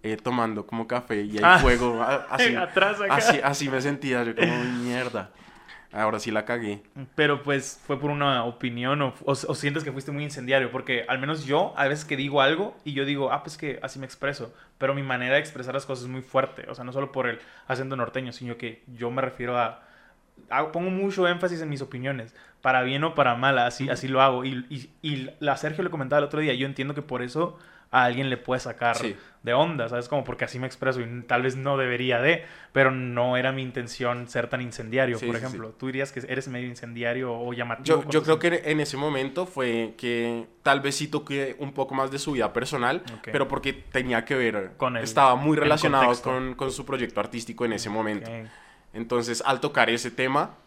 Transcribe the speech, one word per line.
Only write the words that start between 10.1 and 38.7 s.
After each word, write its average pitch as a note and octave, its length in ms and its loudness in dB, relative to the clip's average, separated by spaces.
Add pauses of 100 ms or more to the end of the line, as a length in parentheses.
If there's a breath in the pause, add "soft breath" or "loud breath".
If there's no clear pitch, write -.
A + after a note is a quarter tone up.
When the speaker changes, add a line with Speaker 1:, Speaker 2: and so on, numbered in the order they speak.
Speaker 2:
muy C#3+ 120 -4
incendiario? C3 480 0
Porque B2+ 380 -2
al C3 100 0
menos C#3+ 260 -4
yo, D3+ 300 2
a C#3 140 2
veces D3+ 160 -4
que D3 100 -4
digo C#3 260 0
algo D#3+ 440 2
y D3+ 80 -6
yo C3+ 100 -2
digo, C#3 300 0
"Ah, C#3+ 100 -4
pues D#3 140 -12
que C#3+ 260 -6
así C#3 160 -8
me C3+ 60 -10
expreso", C3 480 -6 (240 loud breath)
pero C3+ 160 0
mi C#3 100 -2
manera B2+ 300 0
de C#3+ 80 6
expresar B2+ 320 -8
las C#3 120 -4
cosas B2 200 -6
es B2+ 40 -8
muy C3 120 -8
fuerte, - 480 0
o - 60 -10
sea, A#2+ 100 -12
no B2 80 -10
solo C3+ 180 -2
por B2+ 160 0
el A#2 120 -4 (280 loud breath)
acento C3+ 300 -2
norteño, B2 340 -4
sino A#2+ 260 -10
que A#2 260 -10 (120)
yo A#2+ 140 -4
me C3 140 0
refiero B2 340 -2
a, A#2 240 0 (680 soft breath)
a, D3+ 200 0
pongo F3 200 -2
mucho F#3 360 2
énfasis F3 340 0
en D#3 80 -6
mis C#3+ 120 -4
opiniones, B2+ 540 -6 (260 loud breath)
para B2+ 220 6
bien C#3 220 0
o E3 100 0
para C3 200 6
mal, C3 220 4
así, B2 280 2
Speaker 1:
Ujú. C3+ 80 0
Speaker 2:
así B2+ 140 -4
lo C3 140 4
hago. B2+ 240 6
Y, B2+ 240 -4
y, C#3 200 -10 (120)
y C#3+ 460 -4
a C#3 100 4
Sergio D#3 260 -4
le F3 60 -2
comentaba C#3+ 300 0
el C#3+ 60 2
otro D3 160 -2
día, D3 120 2
yo B2+ 140 0
entiendo C#3 260 -6
que C#3+ 80 -6
por B2+ 200 -6
eso D#3 360 -4 (340 loud breath)
a B2+ 120 6
alguien B2+ 260 2
le B2+ 60 0
puede B2 240 -4
sacar A#2+ 380 0
Speaker 1:
Sí. A#2+ 180 -4 (280 loud breath)
Speaker 2:
de A#2 100 0
onda, C#3+ 340 2
¿sabes? A#2+ 220 -4
Como C#3 160 -2
porque B2 180 -6
así B2 160 -8
me C3 80 -6
expreso C3 320 -2
y A#2+ 220 -6
tal B2 220 2
vez C3 120 0
no C3+ 220 0
debería B2 420 2
de, E3 240 4 (300 loud breath)
pero C3+ 180 6
no B2+ 460 0
era C3 160 2
mi C3+ 80 -4
intención B2 680 -4
ser A#2+ 220 -2
tan B2+ 120 -4
incendiario, A#2+ 580 0
Speaker 1:
Sí, B2 80 -4
Speaker 2:
por A#2 80 0
Speaker 1:
sí, A2+ 60 -4
sí. B2 60 -6
Speaker 2:
ejemplo. A2+ 220 -8
¿Tú - 160 -10
dirías C3+ 260 -4
que - 160 -8
eres B2+ 220 -4
medio B2 180 -6
incendiario A#2+ 640 -4
o A#2+ 220 -4
llamativo A#2+ 320 -4
Speaker 1:
Yo, D#3 180 4
Speaker 2:
con D3 80 -4
Speaker 1:
yo D3+ 80 4
Speaker 2:
tus D3+ 60 -2
Speaker 1:
creo D#3 140 4
que F3 80 2
Speaker 2:
sentimientos? E3+ 260 0